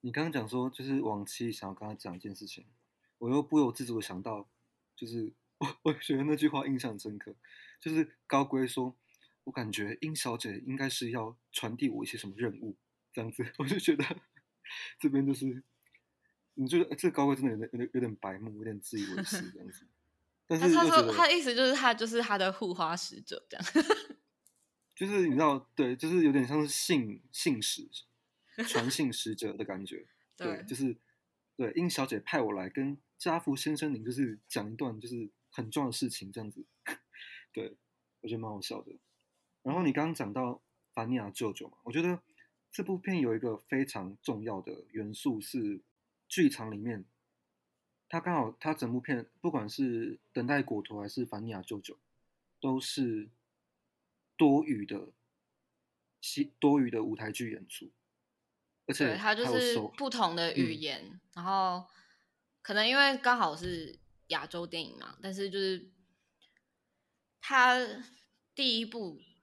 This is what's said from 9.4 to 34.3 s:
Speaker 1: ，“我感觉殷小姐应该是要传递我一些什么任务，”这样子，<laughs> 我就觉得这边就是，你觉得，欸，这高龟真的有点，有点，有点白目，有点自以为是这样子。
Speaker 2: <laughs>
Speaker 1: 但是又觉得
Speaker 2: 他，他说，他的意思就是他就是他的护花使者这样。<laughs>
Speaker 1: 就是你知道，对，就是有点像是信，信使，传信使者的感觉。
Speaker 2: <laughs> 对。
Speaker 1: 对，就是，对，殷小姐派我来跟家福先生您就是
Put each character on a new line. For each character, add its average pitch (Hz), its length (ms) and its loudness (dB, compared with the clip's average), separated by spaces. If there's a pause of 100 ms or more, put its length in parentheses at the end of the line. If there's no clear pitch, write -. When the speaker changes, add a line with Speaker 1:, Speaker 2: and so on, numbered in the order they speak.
Speaker 1:
，“我 135 80 -10
感 117 220 -6
觉 104 280 -4
殷 156 140 -4
小 120 220 -2
姐 107 280 -8
应 131 120 -4
该 135 120 -2
是 120 220 -2
要 113 260 -4 (140)
传 117 260 -4
递 139 120 0
我 113 160 -2
一 - 20 -6
些 - 100 -8
什 104 120 -8
么 95 80 -12
任 110 240 -2
务，” - 160 -10 (360)
这 120 80 -6
样 113 100 -6
子， - 200 -4
<laughs> - 80 -20
我 143 80 0
就 196 100 2
觉 165 200 6
得 143 80 2 (960)
这 156 80 2
边 139 180 4
就 139 80 4
是， 131 300 -4 (880)
你 131 140 0
觉 170 100 4
得， 170 120 6
欸， 151 40 -4
这 175 160 2
高 143 160 4
龟 139 80 6
真 131 100 -2
的 127 60 4
有 110 60 -2
点， 113 160 -6
有 120 60 -4
点， 120 160 -2
有 127 60 2
点 113 160 -2
白 95 220 -6
目， 107 200 -10
有 110 40 -10
点 107 180 -6
自 107 200 -6
以 101 40 -2
为 175 200 -4
是 - 260 -4
这 - 80 -18
样 101 140 -16
子。 - 120 -20 (300)
Speaker 2:
<laughs> - 320 -20
Speaker 1:
但 330 120 0
是 339 80 6
又 339 80 10
觉 339 100 10
得 330 40 8
Speaker 2:
他， 320 80 8
他 320 60 10
说， - 100 2
他 339 140 6
的 349 100 6
意 339 60 2
思 254 100 2
就 254 140 6
是 254 80 6
他 262 180 6
就 226 140 0
是 233 160 0
他 208 160 0
的 190 140 2
护 190 200 -2
花 170 240 -2
使 - 240 -8
者 - 300 -12
这 - 60 -12
样。 180 100 -6
<laughs> - 1300 -2
Speaker 1:
就 190 120 -2
是 196 200 4
你 147 60 4
知 127 60 4
道， 143 360 4
对， 127 220 2
就 160 120 -2
是 170 160 6
有 147 80 10
点 135 140 6
像 151 160 2
是 147 60 0
信， 120 520 0 (100)
信 131 320 0
使， - 260 -4 (800)
传 123 240 0
信 139 220 2
使 110 220 -4
者 101 180 -4
的 98 120 -6
感 98 220 -6
觉。 - 200 -12 (160)
Speaker 2:
<laughs> - 140 -20
对。 180 200 -4
Speaker 1:
对， - 80 -12
就 135 100 -6
是， 127 220 -2 (600)
对， 120 200 -2
殷 175 120 2
小 147 160 0
姐 113 140 -2
派 147 220 0
我 107 120 2
来 92 160 -4
跟 139 300 -4 (180)
家 165 220 0
福 143 160 0
先 151 220 -2
生 147 180 -2
您 110 100 -8
就 120 60 -4
是 120 380 -2